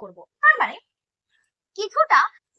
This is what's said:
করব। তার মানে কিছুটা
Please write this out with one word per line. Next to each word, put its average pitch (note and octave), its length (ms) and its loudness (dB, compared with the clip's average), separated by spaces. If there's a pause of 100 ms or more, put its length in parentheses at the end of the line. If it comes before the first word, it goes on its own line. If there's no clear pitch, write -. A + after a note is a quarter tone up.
করব। F3+ 140 -20 (240)
তার D5+ 180 4
মানে A#3 160 -6 (1000)
কিছুটা G#4 440 0 (400)